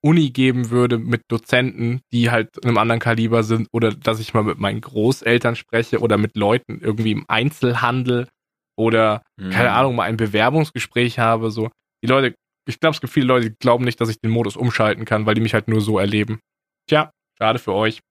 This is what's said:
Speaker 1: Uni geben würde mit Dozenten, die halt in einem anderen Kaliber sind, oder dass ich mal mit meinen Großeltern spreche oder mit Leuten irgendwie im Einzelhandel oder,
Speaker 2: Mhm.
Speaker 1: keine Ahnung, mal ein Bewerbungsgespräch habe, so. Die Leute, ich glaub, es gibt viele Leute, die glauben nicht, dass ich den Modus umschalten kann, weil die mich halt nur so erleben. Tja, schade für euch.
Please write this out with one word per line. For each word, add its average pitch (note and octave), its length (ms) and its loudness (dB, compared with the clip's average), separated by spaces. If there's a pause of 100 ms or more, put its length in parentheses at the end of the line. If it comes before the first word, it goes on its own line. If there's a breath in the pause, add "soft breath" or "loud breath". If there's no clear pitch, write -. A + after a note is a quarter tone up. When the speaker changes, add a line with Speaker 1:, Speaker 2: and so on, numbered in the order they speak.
Speaker 1:
Uni D3+ 280 4
geben B2+ 400 0
würde A#2+ 260 2
mit A#2 320 -2
Dozenten, B2 720 -2 (100)
die A#2+ 200 2
halt A2+ 260 -2
in B2 120 -2
einem A#2+ 80 2
anderen A2+ 220 2
Kaliber A2+ 440 0
sind, A2+ 280 -2
oder A2+ 200 0
dass A2 280 -4
ich - 140 -12
mal A2 100 2
mit G#2 160 -4
meinen G#2 220 -4
Großeltern A#2 760 0
spreche A2+ 440 -4
oder A2 180 2
mit G#2 180 -2
Leuten G#2+ 460 -2
irgendwie A2 300 -2
im G#2 160 -4
Einzelhandel B2 1000 -2 (500)
oder, A2 460 0 (140)
Speaker 2:
Mhm. F#2 160 -10
Speaker 1:
keine A#2 200 2
Ahnung, B2+ 220 2
mal A2+ 80 -2
ein G#2+ 140 -4
Bewerbungsgespräch A#2+ 1040 -2
habe, A2+ 320 0
so. A2 180 -6 (340)
Die - 40 -4
Leute, B2+ 280 2 (320)
ich - 120 -10
glaub, D#3+ 140 2
es - 80 -10
gibt B2+ 120 -10
viele C3 140 2
Leute, B2 240 2
die - 80 -18
glauben B2 260 4
nicht, A#2+ 160 -4
dass A#2 80 0
ich G#2+ 100 -6
den A2 120 -2
Modus A2+ 260 -2
umschalten A2 480 0
kann, G#2+ 200 0
weil G#2+ 100 2
die G#2+ 60 2
mich G#2+ 120 0
halt G#2+ 140 0
nur A2 140 2
so G#2 180 0
erleben. G#2 400 -2 (500)
Tja, D3+ 220 0 (260)
schade A#2 220 0
für G2+ 140 -4
euch. A2 380 0